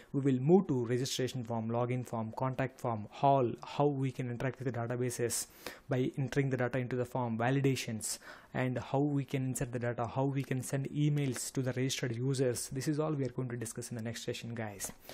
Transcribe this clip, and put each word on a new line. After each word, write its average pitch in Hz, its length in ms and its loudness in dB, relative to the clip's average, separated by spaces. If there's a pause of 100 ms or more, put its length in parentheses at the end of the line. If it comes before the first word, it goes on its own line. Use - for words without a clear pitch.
(120)
we 143 80 0
will 131 200 4
move 180 280 8
to 127 160 2
registration 127 580 0
form, 113 280 -2
login 120 360 0
form, 113 300 -4
contact 131 440 -2
form, 110 280 -2 (140)
all, 139 280 6 (140)
how - 220 2
we 135 260 0
can 127 180 -4
interact 120 280 -4
with 123 140 -4
the 117 60 -4
databases 120 680 -2 (420)
by 131 300 2
entering 135 320 2
the 131 80 2
data 123 200 0
into 123 180 -2
the 123 100 0
form, 120 320 -2
validations, 127 800 2 (360)
and 127 240 0
how 135 200 0
we 143 260 2
can 131 240 -2
insert 127 240 -4
the 123 60 -2
data, 120 280 -2
how 131 180 0
we 139 180 0
can 127 200 -2
send 135 280 -2
emails 147 600 2
to 139 100 0
the 127 100 0
registered 127 420 0
users. 123 540 0
This 135 200 -4
is 151 120 0
all 156 120 0
we 135 120 0
are 123 60 -2
going 127 180 -4
to 123 80 -4
discuss 120 340 -8
in 120 60 -6
the 113 60 -6
next 113 220 -6
session, 117 300 -6
guys. 107 380 -6 (220)